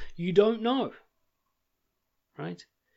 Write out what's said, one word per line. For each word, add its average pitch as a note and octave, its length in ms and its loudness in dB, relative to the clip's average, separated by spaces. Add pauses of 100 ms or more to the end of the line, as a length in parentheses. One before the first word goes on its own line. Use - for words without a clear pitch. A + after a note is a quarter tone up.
(160)
You F3+ 160 -4
don't G#3+ 280 4
know. A#3 320 -2 (1400)
Right? F3 280 -12 (320)